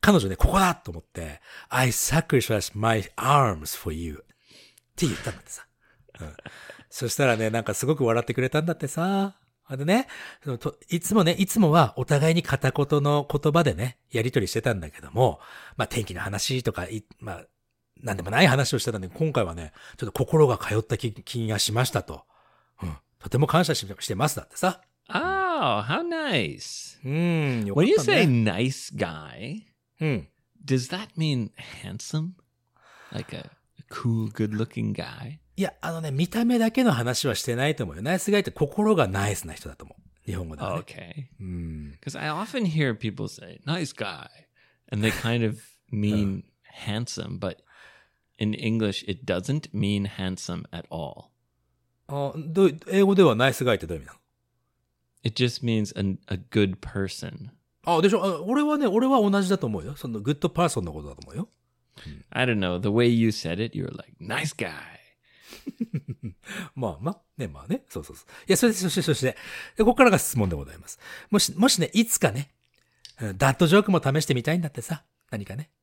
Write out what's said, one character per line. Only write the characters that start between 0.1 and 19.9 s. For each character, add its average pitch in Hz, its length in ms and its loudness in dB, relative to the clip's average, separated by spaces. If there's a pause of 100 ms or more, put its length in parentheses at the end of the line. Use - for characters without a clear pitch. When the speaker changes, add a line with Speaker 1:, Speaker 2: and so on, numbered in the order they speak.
Speaker 1:
女 98 80 -2
ね、 92 80 -4
こ - 120 4
こ 190 100 4
だ 180 160 4
と - 160 -12
思 85 100 -12
っ - 20 -20
て、 78 380 -12 (300)
「I 127 180 4
sacrificed 123 880 2
my 110 240 2 (140)
arms 120 600 2
for - 180 -6
you」 80 280 -8
っ - 40 -20 (720)
て 170 100 0
言 117 80 0
っ - 20 -8
た - 140 -6
ん - 40 -10
だ - 60 -18
っ - 40 -20
て - 60 -20
さ。 - 160 -16 (540)
う 87 40 -10
ん。 76 120 -14 (540)
そ - 180 -6
し - 80 -4
た 143 100 4
ら 117 100 4
ね、 110 140 2
な 113 120 0
ん - 20 -6
か 104 100 -2
す - 120 -4
ご 147 100 2
く 131 80 0
笑 113 180 4
っ - 40 -6
て 120 80 -2
く 135 80 -2
れ 131 80 0
た 151 100 2
ん 165 60 -2
だ 170 80 -2
っ - 20 -8
て 143 100 -8
さ。 196 500 0 (340)
で 135 160 -6
ね、 226 200 4 (380)
そ 147 60 -6
の 120 80 -4
と、 - 180 -6 (140)
い 170 100 0
つ - 140 -2
も 202 100 6
ね、 170 80 4
い 185 140 2
つ - 120 -2
も 175 120 6
は 151 260 6
お 127 80 -2
互 151 280 4
い - 20 4
に 170 80 2
片 - 280 0
言 143 320 2
の 147 260 2
言 147 220 2
葉 165 140 6
で 127 80 4
ね、 117 240 -4 (140)
や 117 100 0
り 120 100 0
取 110 140 2
り 90 40 -4
し - 40 -6
て 113 80 0
た 117 140 0
ん 95 60 -4
だ 78 100 -10
け - 100 -20
ど 73 100 -18
も、 117 300 2 (380)
ま 110 80 0
あ、 - 20 -16
天 110 160 -2
気 92 80 -10
の 87 80 -8
話 101 420 -2
と 107 120 -2
か、 90 100 -6
い-、 104 180 -8 (160)
ま 98 200 -12
あ、 - 80 -20 (560)
な 113 100 -4
ん 98 60 -2
で 90 40 -8
も 82 80 -8
な 131 120 4
い 185 40 8
話 135 280 4
を 123 40 0
し - 60 -2
て 120 80 -2
た 107 60 -6
ん - 20 -6
で、 92 80 -10
今 160 240 -2
回 120 120 2
は 82 100 -6
ね、 82 180 -12 (240)